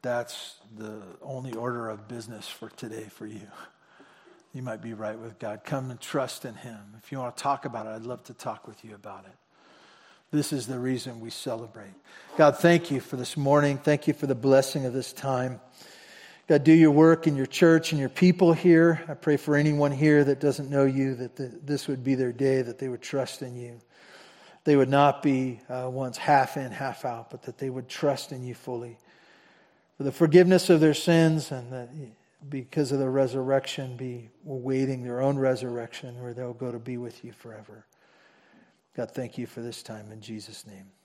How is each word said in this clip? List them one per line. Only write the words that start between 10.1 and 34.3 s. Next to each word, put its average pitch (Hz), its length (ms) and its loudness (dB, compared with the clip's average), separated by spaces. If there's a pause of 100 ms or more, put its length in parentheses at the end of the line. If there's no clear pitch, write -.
This 151 200 -2
is 123 140 -6
the 127 120 -8
reason 123 420 -6
we 113 100 -12
celebrate. 117 600 -12 (440)
God, 151 200 6
thank 170 340 4
you 135 100 -2
for - 160 -12
this 123 200 -8
morning. 143 420 2
Thank 147 300 0
you 143 60 0
for 143 120 -6
the 135 80 0
blessing 135 520 2
of 123 60 -6
this 127 200 -8
time. 127 480 -6 (880)
God, 147 160 4
do 156 80 10
your 160 200 10
work 160 340 6
in 143 100 2
your 131 100 -2
church 165 460 4
and 147 80 -2
your 131 80 -2
people 180 440 6
here. 165 540 6
I 151 80 -10
pray 147 220 0
for 147 180 -2
anyone 147 380 2
here 147 320 6
that 135 160 0
doesn't 139 300 -2
know 139 140 2
you, 135 320 0
that 120 200 -12
the, 127 160 -10 (100)
this 143 260 -6
would 131 140 -6
be 135 120 0
their 127 180 -2
day, 131 300 0
that 117 160 -8
they 135 100 -8
would 120 140 -10
trust 135 400 -6
in 123 120 -12
you. 120 260 -16 (840)
They 151 120 6
would 131 120 4
not 139 340 4
be, 131 460 -2
uh, 127 220 -8
once 127 260 -8
half 135 400 2
in, 131 160 -8
half 135 320 -10
out, 117 260 -10
but - 120 -18
that - 160 -14
they 135 120 -8
would 127 180 -12
trust - 440 -4
in 127 100 -12
you 123 120 -12
fully. 120 440 -12 (1000)
For 139 80 -8
the 135 80 -2
forgiveness 175 580 6
of 160 100 8
their 156 140 6
sins 160 580 2
and 123 220 -12
that 123 160 -12 (580)
because 135 420 -4
of 139 100 0
the 131 100 0
resurrection, 131 880 -2
be 123 320 -12 (180)